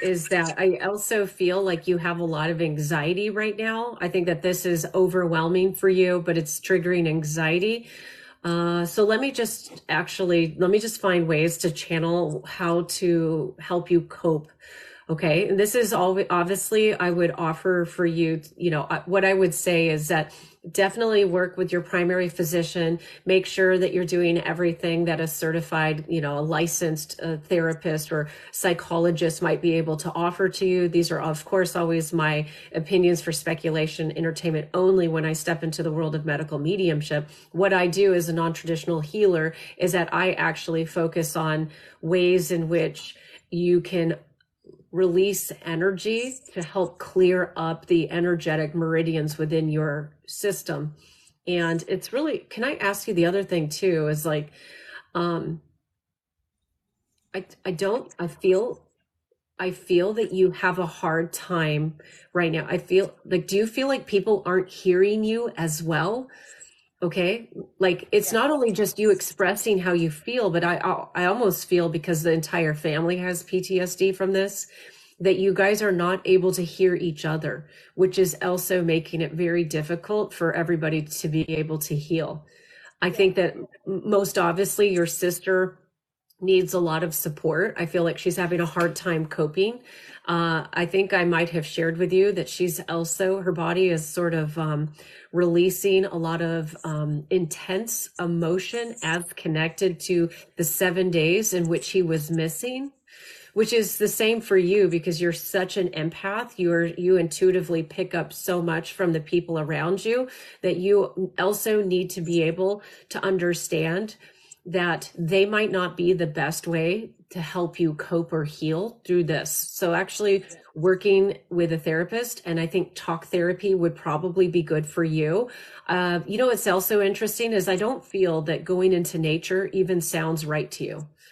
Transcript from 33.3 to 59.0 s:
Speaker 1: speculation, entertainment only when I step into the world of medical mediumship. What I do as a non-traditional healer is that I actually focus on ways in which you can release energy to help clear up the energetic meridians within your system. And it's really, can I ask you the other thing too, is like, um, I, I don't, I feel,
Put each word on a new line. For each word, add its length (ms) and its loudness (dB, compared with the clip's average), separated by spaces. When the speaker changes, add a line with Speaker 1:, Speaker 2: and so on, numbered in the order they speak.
Speaker 1:
speculation, 840 -2
entertainment 560 -2
only 340 4
when 160 0
I 80 0
step 320 -4
into 200 -4
the 100 -2
world 220 -2
of 100 -4
medical 340 -4
mediumship. 680 -2
What 180 4
I 160 4
do 260 4
as 140 2
a 60 -2
non-traditional 680 -2
healer 560 0
is 160 0
that 200 0
I 200 2
actually 500 -2
focus 540 -2
on 320 -2
ways 500 2
in 160 -2
which 480 -2
you 280 4
can 380 0
release 600 2
energy 680 -2
to 100 -6
help 340 -2
clear 580 2
up 300 -4
the 240 2
energetic 640 0
meridians 640 0
within 320 0
your 440 -2
system. 720 -6
And 420 0
it's 260 -6
really, 260 -2
can 140 -6
I 120 -2
ask 320 -4
you 60 -4
the 120 4
other 180 0
thing 260 -2
too, 380 0
is 180 -2
like, 260 -2
um, 480 -4
I, 120 -8
I 60 -2
don't, 460 -2
I 100 -4
feel, 540 0